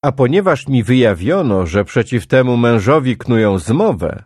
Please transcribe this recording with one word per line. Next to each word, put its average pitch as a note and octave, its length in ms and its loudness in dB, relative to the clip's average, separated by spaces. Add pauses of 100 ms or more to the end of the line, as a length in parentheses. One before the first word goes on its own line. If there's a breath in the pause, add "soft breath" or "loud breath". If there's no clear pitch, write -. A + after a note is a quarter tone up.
A C#3+ 100 -2
ponieważ D3 560 0
mi C3 160 0
wyjawiono, A2+ 800 0
że F2+ 200 -2
przeciw - 420 -4
temu B2+ 300 2
mężowi A#2+ 600 2
knują G#2+ 420 0
zmowę A#2 680 -2